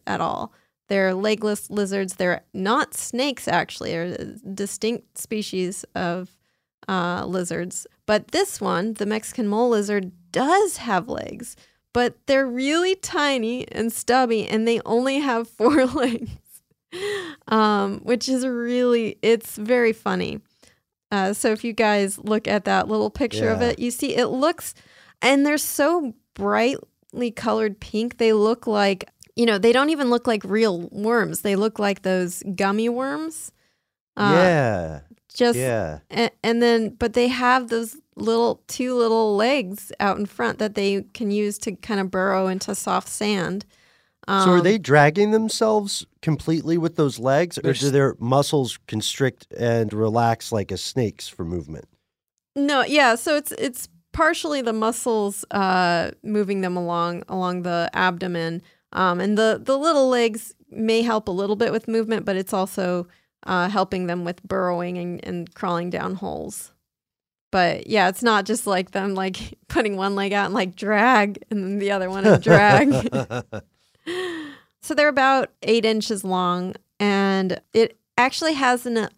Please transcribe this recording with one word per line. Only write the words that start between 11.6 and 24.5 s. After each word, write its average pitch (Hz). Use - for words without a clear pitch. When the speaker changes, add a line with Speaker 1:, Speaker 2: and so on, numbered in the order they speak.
Speaker 1:
but 240
they're 269
really 302
tiny 269
and 226
stubby, 233
and 220
they 233
only 262
have 233
<laughs> -
four 262
legs, 254
um, 208
which 240
is 262
really, 240
it's 226
very 226
funny. 190
Uh, 196
so 226
if 214
you 233
guys 208
look 214
at 202
that 190
little 214
picture 220
of 220
Speaker 2:
Yeah. 240
Speaker 1:
it, -
you 240
see -
it 247
looks, 302